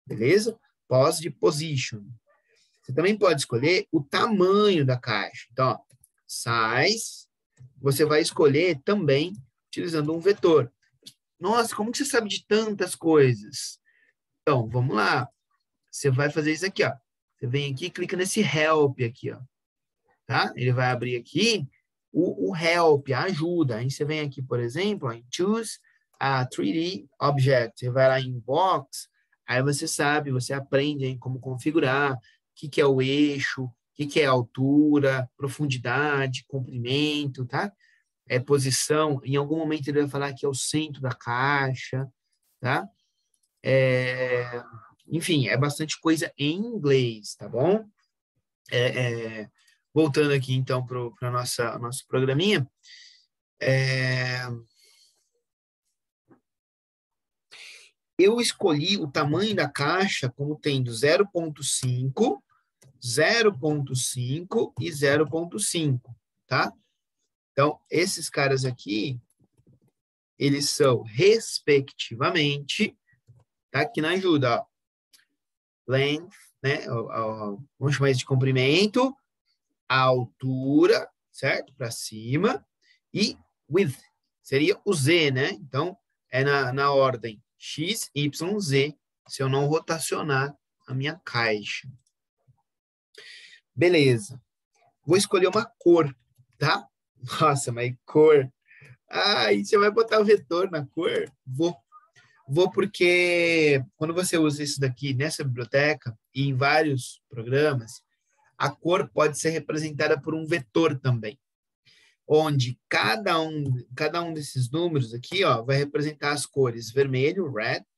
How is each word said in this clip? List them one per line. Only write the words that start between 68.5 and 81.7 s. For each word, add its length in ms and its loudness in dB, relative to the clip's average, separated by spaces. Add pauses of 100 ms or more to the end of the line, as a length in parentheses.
aqui, 540 -6 (1200)
eles 300 0
são, 340 2
respectivamente, 1900 0 (720)
tá 120 -2
aqui 200 -2
na 100 0
ajuda, 480 2
ó, 60 -8 (1200)
length, 460 -2 (300)
né, 260 -2
ó, 180 -6 (480)
ó, 20 -18 (200)
vamos 180 -2
chamar 160 2
isso 100 2
de 40 -8
comprimento, 880 2 (760)
a 120 2
altura, 1120 2 (220)
certo? 440 -4